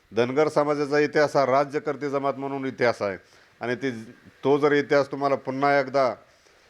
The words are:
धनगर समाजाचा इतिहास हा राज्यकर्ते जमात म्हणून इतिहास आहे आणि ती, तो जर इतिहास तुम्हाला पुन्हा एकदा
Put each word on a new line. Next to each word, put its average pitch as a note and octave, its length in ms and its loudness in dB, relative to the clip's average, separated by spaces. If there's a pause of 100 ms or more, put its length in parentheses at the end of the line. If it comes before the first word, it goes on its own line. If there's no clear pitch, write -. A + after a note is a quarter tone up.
(120)
धनगर C3 360 2
समाजाचा D3 500 0
इतिहास D3 380 2
हा C#3 100 4
राज्यकर्ते C#3+ 640 -2
जमात C#3 240 -2
म्हणून C3+ 300 -8
इतिहास A#2+ 380 -2
आहे G2 160 -4 (420)
आणि A#2+ 140 -4
ती, C3 160 -4 (540)
तो C#3 140 4
जर C#3+ 140 4
इतिहास C#3+ 400 2
तुम्हाला C#3 220 0
पुन्हा C#3 460 0
एकदा C3 340 0 (560)